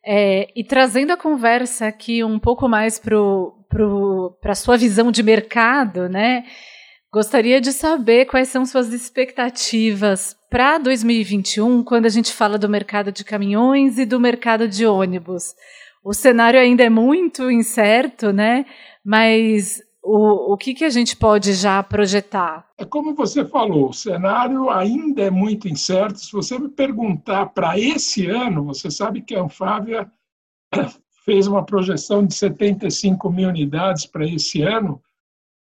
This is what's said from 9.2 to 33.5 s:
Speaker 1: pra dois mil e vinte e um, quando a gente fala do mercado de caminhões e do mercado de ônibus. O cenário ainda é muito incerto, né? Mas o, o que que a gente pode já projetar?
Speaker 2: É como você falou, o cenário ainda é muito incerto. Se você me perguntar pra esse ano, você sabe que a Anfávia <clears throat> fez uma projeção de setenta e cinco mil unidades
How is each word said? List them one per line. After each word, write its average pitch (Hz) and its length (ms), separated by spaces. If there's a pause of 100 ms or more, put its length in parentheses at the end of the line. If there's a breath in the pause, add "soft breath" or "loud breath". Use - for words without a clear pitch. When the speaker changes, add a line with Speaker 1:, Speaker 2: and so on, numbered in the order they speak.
Speaker 1:
pra 277 280
dois 254 260
mil 233 120
e 220 80
vinte 190 320
e 214 60
um, 240 220
quando 233 220
a 226 40
gente 226 240
fala 208 240
do 208 100
mercado 202 440
de 202 120
caminhões 226 760
e 262 80
do 240 140
mercado 240 480
de 202 180
ônibus. 185 680 (500 loud breath)
O 202 100
cenário 240 460
ainda 247 240
é 233 60
muito 254 600
incerto, 226 840
né? 233 320 (400 loud breath)
Mas 220 760 (220)
o, 202 500
o 196 40
que 254 160
que 311 100
a 311 60
gente 240 260
pode 208 380
já 190 280
projetar? 196 840 (100)
Speaker 2:
É 214 60
como 294 320
você 277 300
falou, 175 440
o - 40
cenário 233 760
ainda 254 520
é 196 80
muito 202 400
incerto. 190 500
Se - 140
você 247 260
me 285 80
perguntar 226 800
pra 180 320
esse 240 460
ano, 196 400
você 147 260
sabe 202 300
que 233 140
a 185 80
Anfávia 208 680 (640)
<clears throat> - 500
fez 196 240
uma 202 160
projeção 196 640
de 165 80
setenta 202 540
e - 40
cinco 185 380
mil 185 180
unidades 165 580